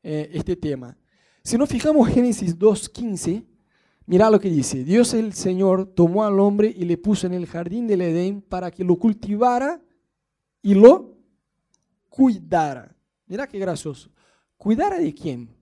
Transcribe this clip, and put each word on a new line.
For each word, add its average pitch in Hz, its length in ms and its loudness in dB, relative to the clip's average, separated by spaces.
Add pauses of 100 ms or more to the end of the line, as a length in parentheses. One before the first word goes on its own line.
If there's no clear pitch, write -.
eh, 151 300 -8
este 175 220 -6
tema. 131 400 -10 (480)
Si - 140 -2
nos 285 120 0
fijamos 285 380 2
en - 80 -2
Génesis 208 420 -2
dos 202 320 0
quince, 208 540 -8 (600)
mirá 190 240 4
lo 208 100 4
que 202 100 -2
dice. 135 340 -2
"Dios 226 300 2
el 220 200 -4
Señor 190 540 -2
tomó 175 360 0
al 202 160 0
hombre 208 360 2
y 180 100 -6
le 170 120 -2
puso 190 300 -2
en 180 60 -6
el 180 140 -8
jardín 175 400 -8
del 196 140 0
Edén 180 400 -4
para 180 300 -10
que - 120 -10
lo 175 140 2
cultivara 247 840 -2 (800)
y 196 120 2
lo 233 440 8 (920)
cuidara". 165 840 0 (300)
Mirá 240 220 -10
qué 214 120 -14
gracioso. 160 520 -8 (460)
¿Cuidara 330 420 -2
de 320 140 -4
quién? 120 360 -12 (120)